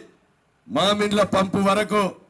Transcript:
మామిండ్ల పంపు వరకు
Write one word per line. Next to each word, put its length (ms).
మామిండ్ల 540
పంపు 260
వరకు 320